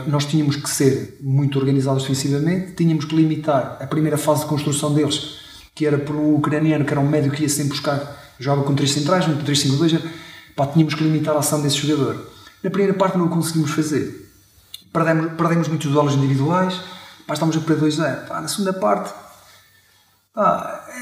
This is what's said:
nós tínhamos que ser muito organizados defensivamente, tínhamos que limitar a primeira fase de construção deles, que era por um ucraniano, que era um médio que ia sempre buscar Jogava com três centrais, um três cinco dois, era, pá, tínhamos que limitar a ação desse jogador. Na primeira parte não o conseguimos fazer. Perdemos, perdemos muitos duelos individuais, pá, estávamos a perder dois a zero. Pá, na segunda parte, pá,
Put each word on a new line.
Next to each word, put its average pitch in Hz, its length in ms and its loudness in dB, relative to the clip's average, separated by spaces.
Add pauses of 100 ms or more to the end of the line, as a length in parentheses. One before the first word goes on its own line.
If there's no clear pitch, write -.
nós 143 180 0
tínhamos 151 300 0
que - 120 -8
ser - 540 0
muito 139 360 2
organizados 135 440 0
defensivamente, 143 720 -2
tínhamos 160 320 2
que 160 100 -4
limitar 156 680 0
a 135 60 -10
primeira 151 320 0
fase 151 240 2
de - 40 -6
construção 147 460 -2
deles, - 440 0 (380)
que 151 120 -2
era 147 120 2
por 151 180 -4
um 151 180 4
ucraniano, 151 500 2
que 139 60 -2
era 143 100 0
um 139 80 2
médio 147 220 2
que 143 120 -4
ia 143 60 0
sempre 143 220 -2
buscar 139 500 -4 (220)
Jogava 139 240 0
com 139 100 2
três 135 180 2
centrais, 160 360 2
um 147 80 0
três 135 240 0
cinco 135 160 2
dois, 160 160 2
era, 160 100 0 (540)
pá, 139 100 0
tínhamos 156 280 2
que 156 100 -2
limitar 156 320 2
a 143 40 2
ação 147 220 0
desse 143 140 0
jogador. 143 520 -2 (360)
Na 185 60 -2
primeira 190 260 2
parte 190 220 2
não 170 80 2
o - 20 2
conseguimos 160 420 0
fazer. - 580 -4 (640)
Perdemos, 160 420 0
perdemos 165 340 0
muitos 147 240 -2
duelos 143 220 4
individuais, 143 600 2 (520)
pá, 151 80 -4
estávamos 160 220 0
a 160 40 2
perder 156 200 0
dois 151 200 0
a 160 40 0
zero. 131 220 -4
Pá, - 140 -8
na 156 80 -8
segunda 190 240 -2
parte, 196 400 0 (1200)
pá, - 520 -2 (160)